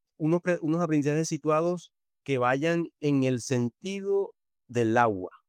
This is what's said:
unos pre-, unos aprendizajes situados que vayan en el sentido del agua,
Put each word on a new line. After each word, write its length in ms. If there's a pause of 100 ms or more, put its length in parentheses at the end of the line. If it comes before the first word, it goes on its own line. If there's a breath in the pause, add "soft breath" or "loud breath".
(180)
unos 240
pre-, 200
unos 200
aprendizajes 460
situados 640 (320)
que 140
vayan 520 (100)
en 240
el 180
sentido 920 (340)
del 300
agua, 340 (180)